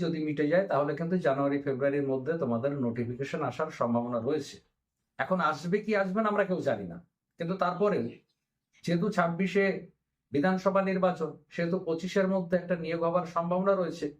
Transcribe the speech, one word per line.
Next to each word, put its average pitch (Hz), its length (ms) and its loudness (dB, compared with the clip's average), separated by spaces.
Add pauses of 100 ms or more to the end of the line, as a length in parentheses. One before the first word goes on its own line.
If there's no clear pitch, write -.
যদি 165 220 -2
মিটে 151 260 0
যায়, 185 180 4
তাহলে 147 280 2
কিন্তু 170 180 0 (100)
জানুয়ারি, 143 380 2
ফেব্রুয়ারির 139 480 0
মধ্যে 131 200 -2 (100)
তোমাদের 120 300 0 (140)
নোটিফিকেশন 120 540 -4 (100)
আসার 151 200 -4 (100)
সম্ভাবনা 120 400 0
রয়েছে। 135 360 -2 (600)
এখন 185 200 0 (120)
আসবে 165 340 -2
কি 214 80 0 (100)
আসবে 190 180 0
না, 220 120 2
আমরা 202 160 4
কেউ 180 200 0
জানি 98 240 -2
না, 85 60 -12 (420)
কিন্তু 170 220 -2
তারপরেও 180 420 2 (800)
যেহেতু 175 220 2 (100)
ছাব্বিশে 175 480 2 (680)
বিধানসভা 185 480 2 (100)
নির্বাচন, 180 400 0 (240)
সেহেতু 170 220 0 (100)
পঁচিশের 180 480 0
মধ্যে 180 260 -2
একটা 175 140 -4 (100)
নিয়োগ 165 220 -2
হবার 170 280 2
সম্ভাবনা 180 400 2
রয়েছে। 165 320 -2 (140)